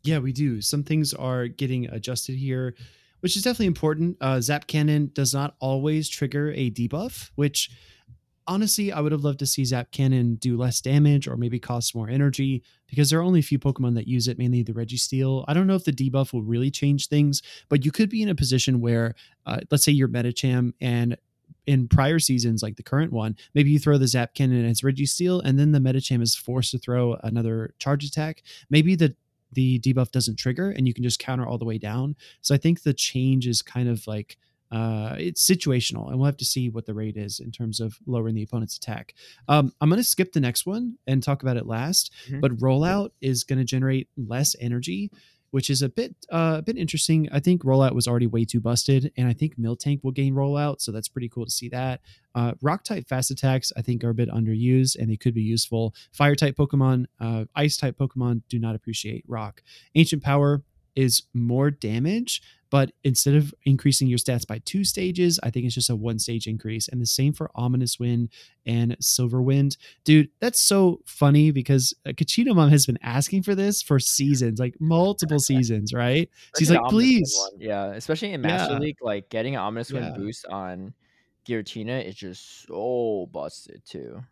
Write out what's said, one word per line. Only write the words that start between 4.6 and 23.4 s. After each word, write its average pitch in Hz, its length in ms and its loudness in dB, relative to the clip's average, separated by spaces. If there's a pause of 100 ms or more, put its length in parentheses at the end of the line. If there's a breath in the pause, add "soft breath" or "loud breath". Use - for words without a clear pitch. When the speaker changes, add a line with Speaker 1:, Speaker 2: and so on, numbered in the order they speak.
Speaker 1:
Cannon 151 440 2
does 139 220 0
not 143 240 -4
always 143 500 -2
trigger 143 440 -4
a 127 180 -2
debuff, 139 640 -6
which 143 360 -2 (760 soft breath)
honestly, 202 460 0
I 151 80 -2
would 151 120 0
have 147 120 -2
loved 143 160 -2
to 139 60 -2
see 135 180 0
Zap 123 280 -2
Cannon 127 440 2
do 120 200 -2
less 123 240 -2
damage 143 480 4
or 123 80 -6
maybe 120 220 -2
cost 120 380 -4
more 113 120 -4
energy 135 540 0 (240 soft breath)
because 139 240 2
there 156 80 2
are 170 60 0
only 180 160 6
a 143 40 0
few 143 140 0
Pokemon 131 380 0
that 113 120 -4
use 123 200 0
it, 120 100 -4
mainly 123 240 2
the 110 120 -4
Registeel. 131 760 -2
I 147 60 0
don't 185 120 4
know 190 100 4
if 185 80 -4
the 156 80 0
debuff 135 400 0
will 120 120 -2
really 117 260 0
change 143 380 0
things, 147 340 2 (260 loud breath)
but 143 160 2
you 151 80 2
could 220 180 2
be 214 120 -2
in 214 60 0
a 190 80 0
position 127 440 2
where, 117 340 0 (320 loud breath)
uh, - 140 -4 (100)
let's 147 140 4
say 147 80 4
you're 135 160 4
Medicham 123 720 0
and 120 360 0 (500)
in 131 220 2
prior 151 320 4
seasons, 117 420 0
like 110 140 -8
the - 80 -20
current 151 280 0
one, 110 240 -2 (180 loud breath)